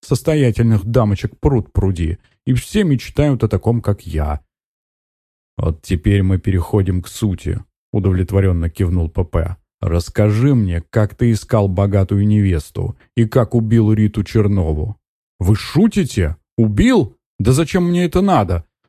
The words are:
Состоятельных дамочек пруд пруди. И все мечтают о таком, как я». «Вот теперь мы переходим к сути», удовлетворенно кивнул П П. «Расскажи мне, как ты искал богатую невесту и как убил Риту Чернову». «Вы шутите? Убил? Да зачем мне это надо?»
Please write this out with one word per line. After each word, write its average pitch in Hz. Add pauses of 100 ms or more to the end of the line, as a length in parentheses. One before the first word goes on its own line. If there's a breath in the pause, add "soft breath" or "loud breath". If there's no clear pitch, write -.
Состоятельных 120
дамочек 110
пруд 139
пруди. 87 (280)
И 131
все 202
мечтают 143
о 107
таком, 107
как -
я». 76 (1160)
«Вот -
теперь 101
мы 95
переходим 92
к -
сути», - (300)
удовлетворенно 92
кивнул 87
П 90
П. 85 (240)
«Расскажи 104
мне, 92
как 107
ты 120
искал 107
богатую 98
невесту 98 (200 soft breath)
и 117
как 113
убил 110
Риту 107
Чернову». 98 (420)
«Вы 95
шутите? 143 (200)
Убил? 120 (220)
Да 101
зачем 170
мне 175
это 175
надо?» 107 (240)